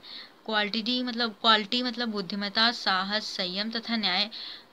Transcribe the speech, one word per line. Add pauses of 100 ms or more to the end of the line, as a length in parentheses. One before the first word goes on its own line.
(460)
quality
मतलब, (100)
quality
मतलब
बुद्धिमत्ता,
साहस,
संयम
तथा
न्याय (440)